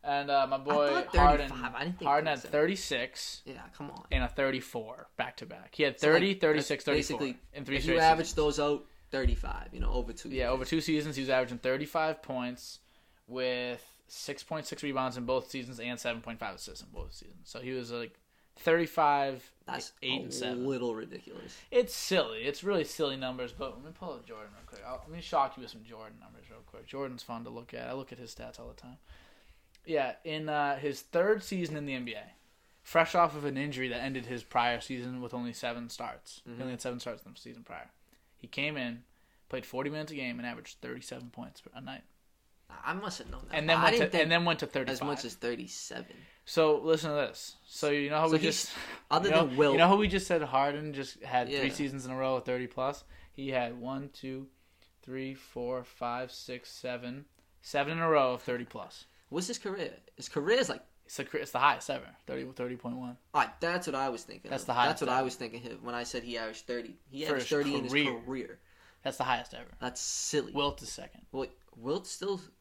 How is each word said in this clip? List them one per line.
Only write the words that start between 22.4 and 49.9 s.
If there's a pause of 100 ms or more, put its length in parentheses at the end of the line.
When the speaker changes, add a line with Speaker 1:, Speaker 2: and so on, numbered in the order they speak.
Speaker 1:
It's
really
silly
numbers,
but
let
me
pull
up
Jordan
real
quick.
I'll, (100)
let
me
shock
you
with
some
Jordan
numbers
real
quick.
Jordan's
fun
to
look
at.
I
look
at
his
stats
all
the
time. (880)
Yeah, (100)
in,
uh,
his
third
season
in
the
N
B
A, (580)
fresh
off
of
an
injury
that
ended
his
prior
season
with
only
seven
starts.
Speaker 2:
Mm-hmm.
Speaker 1:
He
only
had
seven
starts
in
the
season
prior. (460)
He
came
in, (440)
played
forty
minutes
a
game,
and
averaged
thirty-seven
points (140)
a
night. (840)
Speaker 2:
I
must
have
known
that,
Speaker 1:
And
then
Speaker 2:
but
I
Speaker 1:
went
Speaker 2:
didn't
Speaker 1:
to,
Speaker 2:
think
Speaker 1:
and
then
went
to
Speaker 2:
as
Speaker 1:
thirty-five.
Speaker 2:
much
as
thirty-seven. (300)
Speaker 1:
So
listen
to
this. (120)
So
you
know
how
Speaker 2:
So
Speaker 1:
we
Speaker 2:
he's,
Speaker 1:
just, (400)
Speaker 2:
other
Speaker 1:
you
know,
Speaker 2:
than
Wilt.
Speaker 1:
you
know
how